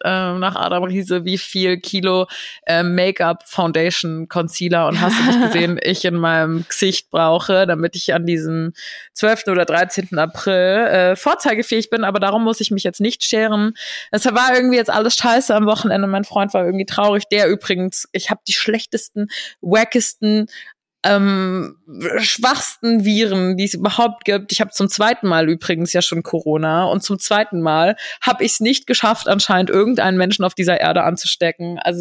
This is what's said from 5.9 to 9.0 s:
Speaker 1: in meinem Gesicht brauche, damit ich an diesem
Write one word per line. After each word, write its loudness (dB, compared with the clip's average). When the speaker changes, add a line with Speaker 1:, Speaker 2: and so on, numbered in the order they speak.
Speaker 1:
in 0
meinem 0
Gesicht -2
brauche, 2
damit -2
ich -4
an 0
diesem -2